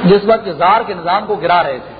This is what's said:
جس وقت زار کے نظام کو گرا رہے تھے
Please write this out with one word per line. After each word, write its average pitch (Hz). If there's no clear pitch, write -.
جس 196
وقت 220
زار 190
کے 202
نظام 180
کو 214
گرا 170
رہے 135
تھے -